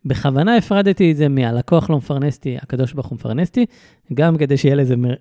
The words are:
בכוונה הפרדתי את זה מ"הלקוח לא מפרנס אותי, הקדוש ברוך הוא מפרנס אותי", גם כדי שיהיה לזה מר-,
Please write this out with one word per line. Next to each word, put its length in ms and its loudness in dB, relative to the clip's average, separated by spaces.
בכוונה 520 0
הפרדתי 560 2
את 40 0
זה 120 2
מ"הלקוח 640 0
לא 60 2
מפרנס 400 -4
אותי, 260 -8
הקדוש 300 -4
ברוך 140 -8
הוא 100 -10
מפרנס 320 -4
אותי", 180 0
גם 220 2
כדי 200 0
שיהיה 180 2
לזה 220 2
מר-, 240 -2